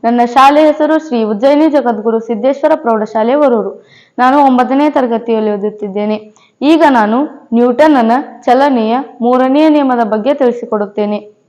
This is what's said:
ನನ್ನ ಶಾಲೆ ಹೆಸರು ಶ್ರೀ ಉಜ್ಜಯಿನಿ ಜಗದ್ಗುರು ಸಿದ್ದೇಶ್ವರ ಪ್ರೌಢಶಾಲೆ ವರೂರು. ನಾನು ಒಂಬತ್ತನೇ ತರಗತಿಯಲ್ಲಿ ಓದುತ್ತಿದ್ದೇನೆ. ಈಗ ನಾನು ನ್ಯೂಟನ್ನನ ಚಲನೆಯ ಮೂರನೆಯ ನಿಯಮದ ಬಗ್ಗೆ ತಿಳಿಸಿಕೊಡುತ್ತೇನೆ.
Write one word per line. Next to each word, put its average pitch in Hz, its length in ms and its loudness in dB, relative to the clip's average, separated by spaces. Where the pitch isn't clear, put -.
ನನ್ನ 240 220 0
ಶಾಲೆ 277 420 4
ಹೆಸರು 302 400 0
ಶ್ರೀ 233 160 -2
ಉಜ್ಜಯಿನಿ 277 460 2
ಜಗದ್ಗುರು 226 500 -2
ಸಿದ್ದೇಶ್ವರ 262 560 -2
ಪ್ರೌಢಶಾಲೆ 226 600 -2
ವರೂರು. 247 500 -2
ನಾನು 269 280 2
ಒಂಬತ್ತನೇ 262 440 2
ತರಗತಿಯಲ್ಲಿ 233 640 -2
ಓದುತ್ತಿದ್ದೇನೆ. 208 800 -6
ಈಗ 311 280 2
ನಾನು 240 640 -2
ನ್ಯೂಟನ್ನನ 240 580 2
ಚಲನೆಯ 247 560 0
ಮೂರನೆಯ 262 480 2
ನಿಯಮದ 269 340 0
ಬಗ್ಗೆ 214 300 -2
ತಿಳಿಸಿಕೊಡುತ್ತೇನೆ. 214 1160 -4